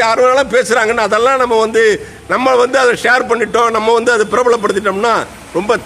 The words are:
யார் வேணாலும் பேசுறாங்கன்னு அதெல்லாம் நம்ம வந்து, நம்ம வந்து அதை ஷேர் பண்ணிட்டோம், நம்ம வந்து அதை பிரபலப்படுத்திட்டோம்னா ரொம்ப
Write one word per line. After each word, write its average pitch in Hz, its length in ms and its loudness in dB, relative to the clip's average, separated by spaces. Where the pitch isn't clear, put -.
யார் 226 200 0
வேணாலும் 254 320 2
பேசுறாங்கன்னு 226 520 0
அதெல்லாம் 240 360 0
நம்ம 240 200 0
வந்து, 220 200 0
நம்ம 254 300 2
வந்து 254 200 0
அதை 247 100 2
ஷேர் 240 260 0
பண்ணிட்டோம், 226 460 0
நம்ம 220 220 0
வந்து 240 180 0
அதை 208 160 0
பிரபலப்படுத்திட்டோம்னா 208 840 0
ரொம்ப 202 280 -2